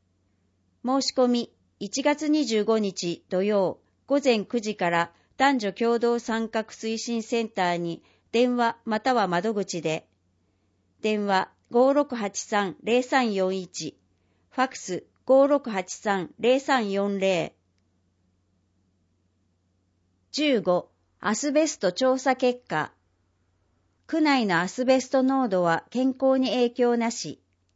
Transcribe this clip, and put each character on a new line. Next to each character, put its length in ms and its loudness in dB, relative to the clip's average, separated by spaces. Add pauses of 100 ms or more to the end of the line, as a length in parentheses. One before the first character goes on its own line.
(840)
申 200 0
し 120 -4
込 140 4
み、 240 -2 (260)
一 240 -6
月 280 0
二 160 2
十 180 0
五 140 2
日 500 -4
土 140 -2
曜、 360 0 (280)
午 180 2
前 220 2
九 140 -2
時 160 -6
か 120 -2
ら 240 0 (240)
男 220 2
女 160 -2
共 240 0
同 200 0
参 320 -4
画 140 -4
推 320 -8
進 260 -4
セ 200 -2
ン 80 -6
タ 220 -2
ー 40 -2
に 260 -6 (300)
電 240 2
話 300 -2
ま 140 -2
た 120 0
は 160 2
窓 240 -2
口 300 -6
で。 260 -4 (920)
電 240 -2
話、 240 0 (200)
五 220 4
六 240 0
八 240 -6
三 420 -2
零 200 2
三 320 0
四 180 0
一。 460 -10 (520)
フ 120 -6
ァ 20 4
ッ 40 -4
ク 100 -14
ス、 260 -8 (220)
五 200 6
六 220 0
八 260 -6
三 440 -4
零 220 2
三 300 -2
四 280 -2
零。 340 0 (2750)
十 280 2
五、 300 0 (300)
ア 140 0
ス 180 -4
ベ 140 4
ス 120 -6
ト 140 0
調 260 0
査 180 0
結 320 0
果。 240 -4 (1120)
区 140 -2
内 260 2
の 140 2
ア 80 -2
ス 160 -4
ベ 160 4
ス 80 -10
ト 140 2
濃 260 0
度 140 0
は 280 0
健 280 0
康 200 2
に 120 0
影 200 0
響 260 2
な 140 -2
し。 300 -12 (360)